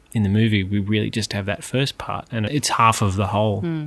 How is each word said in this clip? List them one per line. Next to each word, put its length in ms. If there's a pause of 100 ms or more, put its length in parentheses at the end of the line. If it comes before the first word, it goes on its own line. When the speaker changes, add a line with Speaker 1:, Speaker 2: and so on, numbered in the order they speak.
(120)
Speaker 1:
in 100
the 60
movie, 360
we 140
really 320
just 220
have 140
that 180
first 340
part, 320
and 160
it's 240
half 320
of 140
the 120
whole, 340
Speaker 2:
Hmm. 240